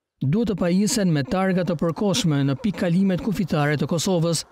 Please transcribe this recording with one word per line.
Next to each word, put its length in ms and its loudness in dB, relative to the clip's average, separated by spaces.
duhet 300 0
të 80 -4
pajisen 560 2
me 80 0
targa 420 0
të 140 -2
përkohshme 680 0
në 160 -2
pikë 180 -2
kalimet 400 0
kufitare 560 0
të 80 -2
Kosovës. 640 0